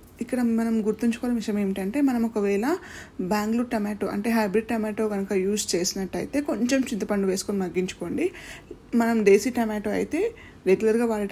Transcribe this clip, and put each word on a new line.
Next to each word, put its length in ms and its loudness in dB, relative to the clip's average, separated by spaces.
ఇక్కడ 160 -4
మనం 160 0
గుర్తుంచుకోవాల్సిన 540 0
విషయం 220 -2
ఏమిటంటే 460 -2
మనం 200 2
ఒకవేళ 360 0
బెంగళూరు 420 0
టమాటో 420 -2
అంటే 220 -2
హైబ్రిడ్ 360 2
టమాటో 400 -2
కనుక 180 -4
యూజ్ 280 0
చేసినట్టయితే 680 -2
కొంచెం 320 2
చింతపండు 400 0
వేసుకొని 320 -2
మగ్గించుకోండి. 640 -2
మనం 160 2
దేశీ 260 6
టమాటో 440 -2
అయితే, 200 -2
రెగ్యులర్గా 440 4
వాడే 180 -2